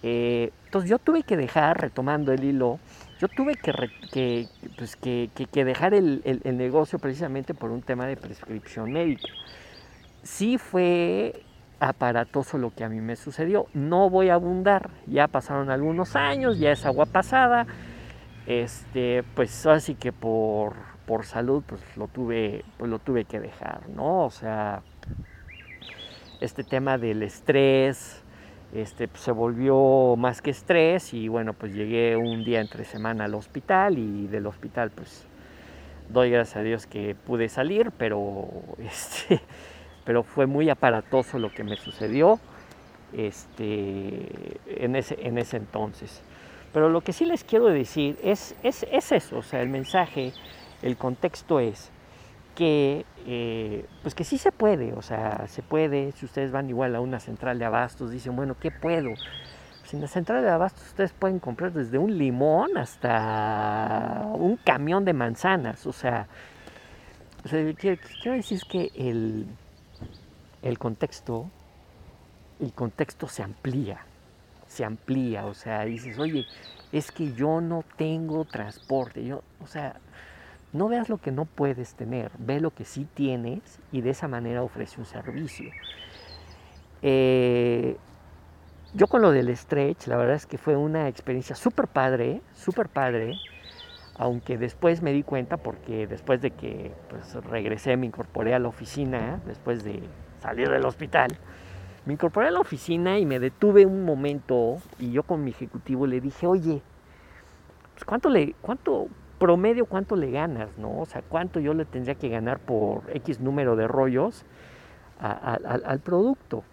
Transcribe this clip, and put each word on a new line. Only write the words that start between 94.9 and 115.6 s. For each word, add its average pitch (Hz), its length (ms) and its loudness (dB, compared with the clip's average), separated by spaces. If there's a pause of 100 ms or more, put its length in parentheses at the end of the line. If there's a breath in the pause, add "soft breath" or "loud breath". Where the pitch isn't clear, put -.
me 147 100 2
di 143 100 2
cuenta, 135 340 -4
porque 110 500 -6
después 113 340 0
de 131 100 -2
que, - 420 -10 (180)
pues, - 240 -14 (100)
regresé, 113 520 0
me 127 100 0
incorporé 113 480 -2
a 127 40 4
la 120 100 0
oficina, 127 800 -6
después 117 380 -6
de 104 180 -8 (380)
salir 117 300 -2
del 135 140 4
hospital, 131 540 0 (640 loud breath)
me 139 80 -4
incorporé 180 360 2
a - 20 4
la 359 100 2
oficina 175 580 0
y 190 80 4
me 127 140 0
detuve 196 440 8
un 190 200 2
momento 135 720 0 (200)
y 123 120 -4
yo 131 140 0
con 160 180 0
mi 131 80 -2
ejecutivo 131 560 -4
le 127 140 0
dije, 135 260 -4
Oye, 165 360 2 (1120 loud breath)
pues, - 100 -14
¿cuánto 254 240 0
le, 175 320 4
cuánto, - 480 -4 (300)
promedio 202 480 4
cuánto 196 300 -2
le 143 140 0
ganas, 131 380 -2 (100)
¿no? 110 220 -6
O 160 60 -6
sea, - 160 -10
cuánto 170 380 -4
yo 147 140 0
le 160 100 0
tendría 131 300 -6
que 139 140 -6
ganar 113 300 -2
por 107 460 0 (100)
X 131 260 -4
número 131 360 2
de 110 100 2
rollos 131 580 2 (760 loud breath)
a, 107 100 -4
a, 117 240 -4
al, 120 300 -2